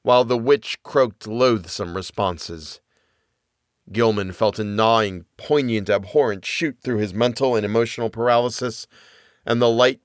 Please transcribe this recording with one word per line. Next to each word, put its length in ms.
while 220
the 140
witch 460
croaked 420
loathsome 680
responses. 840
Gilman 420
felt 260
a 60
gnawing, 600
poignant 540
abhorrence 560
shoot 360
through 160
his 140
mental 440
and 100
emotional 420
paralysis, 800
and 160
the 80
light 360